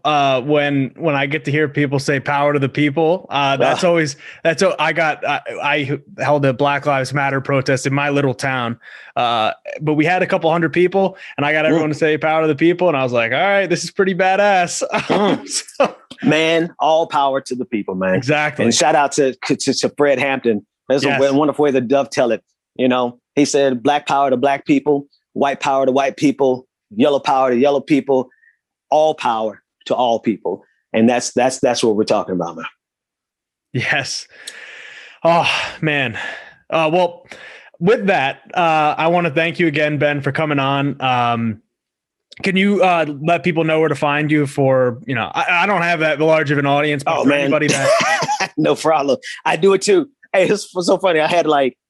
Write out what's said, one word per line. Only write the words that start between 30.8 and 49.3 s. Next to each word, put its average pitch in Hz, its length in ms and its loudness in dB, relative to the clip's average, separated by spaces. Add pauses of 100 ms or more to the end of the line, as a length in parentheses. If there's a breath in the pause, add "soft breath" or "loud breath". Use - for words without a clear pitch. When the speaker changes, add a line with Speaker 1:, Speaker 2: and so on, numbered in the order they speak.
Speaker 2:
And 113 160 4
that's, 123 240 -2
that's, 127 260 0
that's 123 240 0
what 113 140 2
we're 107 80 2
talking 95 300 -2
about, 85 200 -6
man. 80 100 -12 (1080)
Speaker 1:
Yes. - 540 -4 (960 loud breath)
Oh, 165 260 2 (320 loud breath)
man. 143 360 -2 (520 loud breath)
Uh, 160 240 0
well, 175 340 0 (520 loud breath)
with 202 280 2
that, 139 340 0 (140)
uh, 156 420 2
I 156 100 0
wanna 170 240 2
thank 165 280 -2
you 175 80 2
again, 151 300 0
Ben, 143 240 0
for 143 100 -2
coming 151 280 -2
on. 139 420 -2
Um, 120 600 -2 (800)
can 190 140 -2
you, 196 280 2
uh, 170 220 2 (160)
let 170 220 0
people 165 200 0
know 160 160 0
where 160 100 2
to 147 60 -2
find 147 360 -2
you 147 160 2
for, 131 580 0
you 135 80 -6
know, 110 220 -4
I, 175 280 0
I - 40 0
don't 185 160 0
have 170 160 0
that 156 200 0
large 156 300 2
of 147 80 0
an 143 80 0
audience, 143 380 0
but 165 140 -2
Speaker 2:
Oh, 127 60 0
Speaker 1:
for 131 60 2
Speaker 2:
man. 143 120 2
Speaker 1:
anybody 147 260 0
that 679 840 0
Speaker 2:
<laughs> - 40 -12
No 147 180 2
problem. 143 420 0 (280 loud breath)